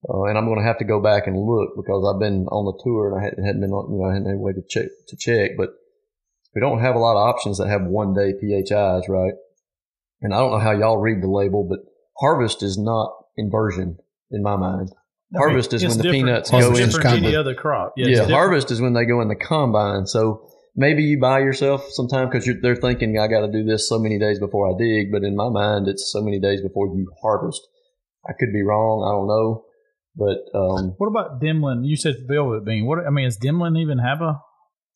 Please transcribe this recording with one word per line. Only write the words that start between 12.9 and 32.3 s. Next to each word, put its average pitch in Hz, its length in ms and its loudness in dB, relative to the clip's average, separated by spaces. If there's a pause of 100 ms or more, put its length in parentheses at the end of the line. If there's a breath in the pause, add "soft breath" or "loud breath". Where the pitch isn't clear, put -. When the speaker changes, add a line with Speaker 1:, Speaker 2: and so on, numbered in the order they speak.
Speaker 1:
inversion 95 640 -2 (340)
in 104 100 -4
my 101 140 -2
mind. 92 340 -4 (400)
Speaker 2:
No, 180 100 -4
Speaker 1:
Harvest 131 340 2
is 117 80 -2
Speaker 2:
it's 180 80 0
Speaker 1:
when 113 80 0
the 110 60 0
Speaker 2:
different. 139 200 2
Speaker 1:
peanuts 123 300 0
Speaker 2:
It's 123 100 6
Speaker 1:
go 123 60 6
in. 120 60 4
Speaker 2:
different 120 260 2
than 135 100 6
any 113 80 4
Speaker 3:
Combine. - 160 2
Speaker 2:
other 135 180 -2
crop. 117 440 -4
Yeah, 127 80 -2
Speaker 1:
Yeah, 127 60 4
Speaker 2:
it's 120 80 6
different. - 140 2
Speaker 1:
harvest 160 360 4
is 117 100 -2
when 123 140 2
they 117 100 2
go 120 160 2
in 110 80 0
the 104 80 -2
combine. 104 680 0
So 110 420 0 (260 soft breath)
maybe 151 280 2
you 147 180 2
buy 131 200 4
yourself 139 500 0
some 123 180 -4
time 131 220 0
'cause 123 160 -2
you're, 120 160 0
they're 123 140 2
thinking, 120 420 0
"I 107 100 2
gotta 107 240 0
do 107 100 -2
this 107 240 0
so 113 120 0
many 107 200 0
days 104 200 2
before 98 320 0
I 90 80 -2
dig." 107 340 2
But 101 120 0
in 101 120 -2
my 107 140 -2
mind, 104 360 0
it's 98 240 -4
so 107 120 -4
many 101 180 -2
days 98 220 0
before 98 240 -2 (100)
you 95 240 -4
harvest. 107 400 -2 (640)
I - 60 -10
could 113 220 -2
be 104 80 0
wrong. 107 440 2
I 101 60 0
don't 98 160 -2
know. 110 360 0 (520 soft breath)
But, 101 220 0 (200)
um, 95 380 -2
Speaker 2:
What 196 120 -2
about 139 340 -4
Dimlin? 143 440 -2
You 147 100 0
said 147 180 -2 (120)
velvet 127 380 -2